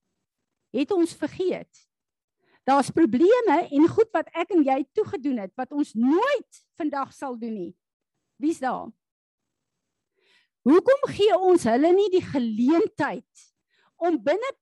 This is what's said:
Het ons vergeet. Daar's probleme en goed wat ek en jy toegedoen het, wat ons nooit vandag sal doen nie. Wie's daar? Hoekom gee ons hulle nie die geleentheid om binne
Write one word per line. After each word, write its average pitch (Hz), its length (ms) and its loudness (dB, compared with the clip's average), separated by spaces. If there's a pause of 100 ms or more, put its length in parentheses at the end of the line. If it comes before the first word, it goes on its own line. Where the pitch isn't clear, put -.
(720)
Het 269 200 -4
ons 339 220 0
vergeet. - 720 -8 (800)
Daar's 269 240 2
probleme 339 720 2 (100)
en 294 160 4
goed 440 240 2
wat 320 240 -2
ek 339 220 -6
en 302 100 4
jy 269 140 0 (160)
toegedoen 285 480 -4
het, 190 100 -16
wat 254 160 -8
ons 294 240 -4
nooit 349 680 0 (120)
vandag 285 400 -6
sal 254 240 -10
doen 233 160 -8
nie. 185 180 -10 (680)
Wie's 320 160 -2
daar? 233 300 -8 (1800)
Hoekom 494 380 4 (100)
gee 403 240 2
ons 370 320 4
hulle 285 240 2
nie 403 160 2
die 359 160 0
geleentheid 247 1200 -2 (580)
om 339 160 0
binne 370 320 -2 (120)